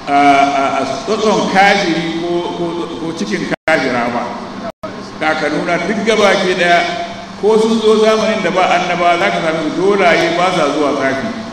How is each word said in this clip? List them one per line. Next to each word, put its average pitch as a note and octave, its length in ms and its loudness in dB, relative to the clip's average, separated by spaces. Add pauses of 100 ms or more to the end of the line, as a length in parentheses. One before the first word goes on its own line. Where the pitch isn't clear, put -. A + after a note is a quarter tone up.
a, C#3+ 80 -4
a, C#3 520 4 (180)
a - 20 -2 (220)
tsotson G#3 480 0
kafiri F3 680 2
ko, E3+ 380 -4
ko, E3+ 80 -4 (340)
ko E3 160 -6
cikin G3 320 -4 (220)
kafira B2 420 0
ba. A#2 120 -4 (1000)
Ka, D#3 180 0
ka D3+ 80 -2
nuna E3 380 -2
duk G#3 180 -2
gaba G#3+ 300 2 (100)
ke F#3 140 0
ɗaya, F3 240 4 (580)
ko G#3 220 2
sun A3+ 180 2
zo G#3+ 220 4
zamanin G#3+ 400 2
da E3+ 80 0
ba F3+ 240 2
annaba, F3 480 2
za G3+ 80 2
ka F#3+ 80 -2
sami D#3+ 320 -2
su D#3 80 -4
dolaye, E3+ 560 2
ba F3+ 160 2
sa D#3 240 0
zuwa C#3+ 240 0
tsafi. C3+ 320 -2 (240)